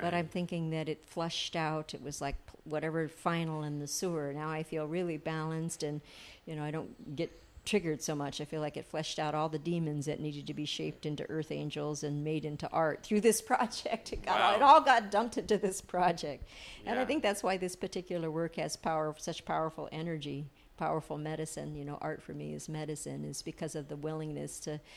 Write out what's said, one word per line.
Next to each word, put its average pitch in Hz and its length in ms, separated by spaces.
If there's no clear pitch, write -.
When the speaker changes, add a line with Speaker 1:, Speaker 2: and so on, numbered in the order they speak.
Speaker 1:
But 170 120
Speaker 2:
right. - 60
Speaker 1:
I'm 165 100
thinking 170 420
that 156 180
it 156 180
flushed - 500
out. 156 380
It - 80
was 139 180
like 143 160
p-, - 60
whatever 156 440
final 165 560
in 147 160
the 143 80
sewer. 156 460
Now 151 160
I 156 120
feel 156 240
really 170 300
balanced, 160 680
and, 151 180
you 160 80
know, 151 80
I 151 80
don't 147 460
get 165 140
triggered 165 360
so 160 140
much. 143 260
I 151 40
feel 156 160
like 147 160
it 135 100
fleshed - 320
out 151 160
all 156 140
the 156 100
demons 151 480
that 151 140
needed 147 260
to 151 80
be 151 120
shaped 151 400
into 151 220
earth 156 220
angels 147 540
and 147 180
made 156 220
into 147 260
art 156 320
through 208 200
this 220 200
<laughs> - 80
project. - 600
It - 120
got 202 160
all, 233 140
it 220 60
Speaker 2:
Wow. 277 140
Speaker 1:
all 311 80
got 240 280
dumped 226 280
into 208 200
this 190 220
project. 175 640
And 226 100
I 254 60
Speaker 2:
Yeah. 247 40
Speaker 1:
think 285 180
that's 208 180
why 190 140
this 180 180
particular 175 560
work 160 260
has 156 200
power, 156 420
such - 260
powerful 160 460
energy, 151 540
powerful 156 420
medicine. 151 560
You 143 120
know, 147 140
art 156 220
for - 120
me 147 200
is 147 140
medicine, 147 560
is 147 180
because 160 320
of 143 140
the 151 80
willingness 151 640
to 151 180